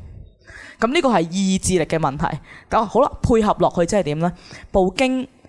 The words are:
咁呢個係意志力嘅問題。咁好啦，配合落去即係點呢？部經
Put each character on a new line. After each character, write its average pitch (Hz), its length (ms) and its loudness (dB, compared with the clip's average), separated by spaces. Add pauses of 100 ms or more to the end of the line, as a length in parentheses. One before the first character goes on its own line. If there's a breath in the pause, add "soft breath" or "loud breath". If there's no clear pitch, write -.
(800 loud breath)
咁 220 120 2
呢 339 100 2
個 269 80 2
係 170 220 2
意 190 260 0
志 185 200 0
力 156 80 2
嘅 160 140 -2
問 147 180 -2
題。 160 80 -2 (440 loud breath)
咁 220 140 2
好 208 180 0
啦， 294 100 2 (100)
配 226 200 4
合 202 180 2
落 170 100 4
去 175 160 0
即 190 100 -2
係 196 80 2
點 147 160 -4
呢？ 175 120 0 (400 loud breath)
部 190 260 2
經 262 300 0 (220)